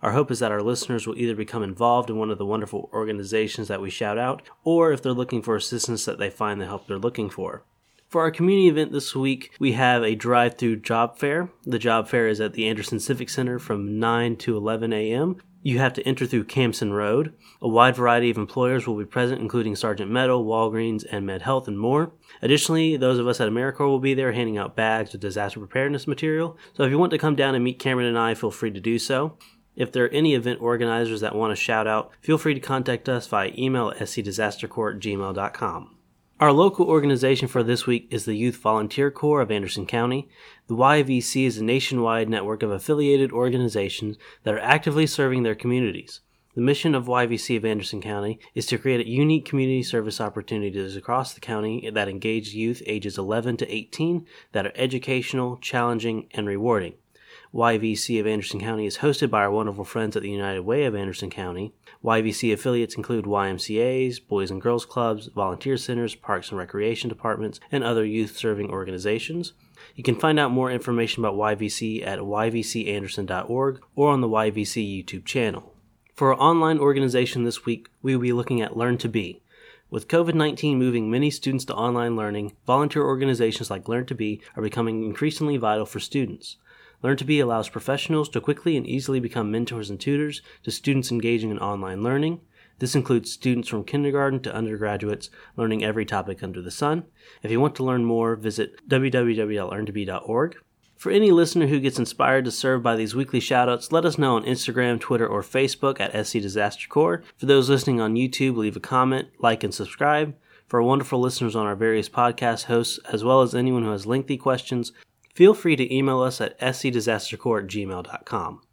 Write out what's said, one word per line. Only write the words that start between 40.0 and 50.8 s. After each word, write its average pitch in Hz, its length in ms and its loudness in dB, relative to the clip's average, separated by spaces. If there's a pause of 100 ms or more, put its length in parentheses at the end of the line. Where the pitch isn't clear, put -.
The 117 80 -2
Y 139 260 6
V 131 180 2
C 131 260 0
is 113 120 0
a 110 60 -4
nationwide 113 680 0
network 104 320 -2
of 110 80 -2
affiliated 139 600 2
organizations 113 880 -2 (240)
that 107 100 0
are 110 60 -2
actively 151 480 4
serving 127 340 0
their 110 140 0
communities. 120 640 -2 (340)
The 120 80 -4
mission 143 320 2
of 123 140 -2
Y 123 180 2
V 117 100 -2
C 113 200 -2
of 107 100 -2
Anderson 107 340 -4
County 104 400 -6 (140)
is 113 140 -4
to 123 100 -2
create 120 300 0
unique 151 380 2
community 131 360 0
service 113 400 -2
opportunities 101 720 -4